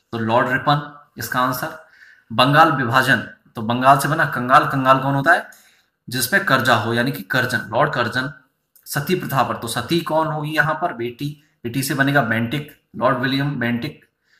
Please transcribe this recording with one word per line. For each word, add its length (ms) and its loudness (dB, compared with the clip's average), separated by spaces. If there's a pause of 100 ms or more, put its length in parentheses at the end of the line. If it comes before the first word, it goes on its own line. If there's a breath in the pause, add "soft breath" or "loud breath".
(120)
तो 60 -4
लॉर्ड 300 2
रिपन 600 -2 (100)
इसका 220 -4
आंसर। 460 -4 (460 soft breath)
बंगाल 400 6
विभाजन, 440 2 (380)
तो 80 -8
बंगाल 360 4
से 100 -2
बना 160 0
कंगाल, 420 2
कंगाल 320 4
कौन 160 -2
होता 180 2
है? 180 -2 (580 soft breath)
जिस 180 -4
पे 120 2
कर्जा 360 2
हो, 200 0
यानी 180 0
कि 100 -10
कर्जन, 360 -2
लॉर्ड 340 -2
कर्जन। 400 -4 (540)
सती 280 -4
प्रथा 280 0
पर, 140 -2
तो 120 -8
सती 320 -2
कौन 260 0
होगी 240 -6
यहाँ 240 0
पर? 180 -4
बेटी, 500 -8 (220)
बेटी 180 -4
से 120 -2
बनेगा 280 2
बेंटिक, 600 -4 (140)
लॉर्ड 220 0
विलियम 380 -2
बेंटिक। 480 -4 (360 soft breath)